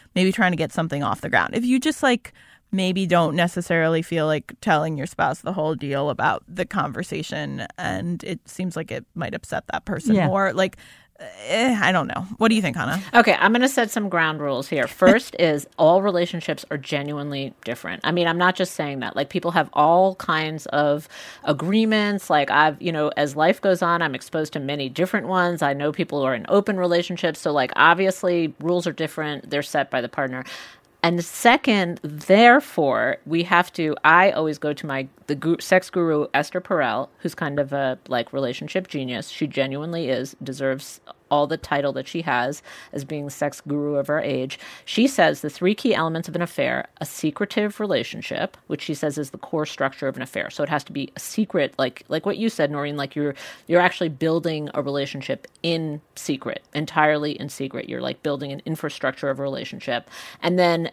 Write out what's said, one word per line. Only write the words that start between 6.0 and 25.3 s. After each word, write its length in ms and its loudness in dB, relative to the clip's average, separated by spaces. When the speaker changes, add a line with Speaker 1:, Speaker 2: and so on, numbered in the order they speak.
Speaker 1:
about 380 0
the 180 -6
conversation, 1000 -6
and 460 -6
it 240 -8
seems 300 -8
like 140 -10
it 220 -10
might 220 -6
upset 380 -8
that 100 -6
person 320 0
Speaker 2:
Yeah. 120 4
Speaker 1:
more, 260 0
like, 240 0
eh, 300 2
I 120 4
don't 160 2
know. 180 -6
What 100 4
do 80 4
you 60 2
think, 160 -2
Hannah? 220 -2
Speaker 3:
Okay, 240 8
I'm 140 4
gonna 160 4
set 240 0
some 180 -2
ground 300 0
rules 300 -2
here. 180 0
First 480 4
<laughs> 40 -4
is 280 2
all 240 8
relationships 680 -2
are 60 -2
genuinely 760 -6
different. 400 -8
I 80 2
mean, 120 2
I'm 140 2
not 160 4
just 180 -2
saying 280 -6
that. 160 -6
Like, 120 -2
people 220 -2
have 220 2
all 420 6
kinds 520 -4
of 400 0
agreements. 840 0
Like, 200 4
I've, 320 4
you 120 -2
know, 240 0
as 180 0
life 260 2
goes 200 2
on, 200 2
I'm 140 -2
exposed 380 -6
to 80 -6
many 280 -4
different 380 -2
ones. 340 0